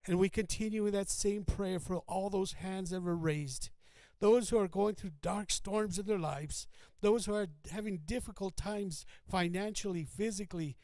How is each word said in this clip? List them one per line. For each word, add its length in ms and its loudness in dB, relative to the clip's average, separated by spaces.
And 120 4
we 100 8
continue 580 0
in 60 2
that 160 2
same 360 0
prayer 340 0
for 200 -2
all 200 -2
those 260 0
hands 360 -4
that 120 -2
were 140 0
raised, 540 -2
those 320 6
who 80 4
are 100 4
going 280 2
through 240 -8
dark 300 -2
storms 480 0
in 80 -4
their 120 2
lives, 480 -4
those 260 4
who 80 0
are 140 0
having 340 -4
difficult 520 -4
times 500 -4
financially, 760 0
physically, 800 -4